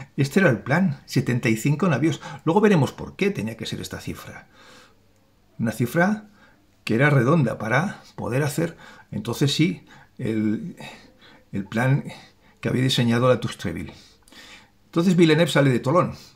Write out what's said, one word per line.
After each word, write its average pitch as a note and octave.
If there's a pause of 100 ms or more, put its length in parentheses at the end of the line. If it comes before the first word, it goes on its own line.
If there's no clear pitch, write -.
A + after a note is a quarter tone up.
(160)
Este C#3
era F#3
el A2
plan, D3+
setenta B2
y A2
cinco D3
navíos. C#3+ (220)
Luego E3+
veremos F#3
por -
qué G3
tenía A2+
que A2+
ser G2+
esta F2+
cifra. - (1120)
Una A#2
cifra F3 (540)
que A2
era C#3
redonda C3+
para B2+ (120)
poder A#2+
hacer, E3 (320)
entonces A#2
sí, E3 (340)
el, A2 (760)
el F#2+
plan B2+ (580)
que A#2
había B2+
diseñado B2
la B2
Tourtreville. E2+ (920)
Entonces F3
Villeneuve D#3+
sale C#3
de A#2+
Tolón, D3 (220)